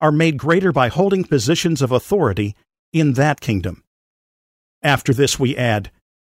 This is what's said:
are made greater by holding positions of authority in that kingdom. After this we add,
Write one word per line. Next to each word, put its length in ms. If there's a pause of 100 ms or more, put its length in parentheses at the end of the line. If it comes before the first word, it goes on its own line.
are 120
made 260
greater 340
by 160
holding 360
positions 580
of 100
authority 640 (380)
in 220
that 260
kingdom. 420 (1000)
After 300
this 260
we 180
add, 340 (380)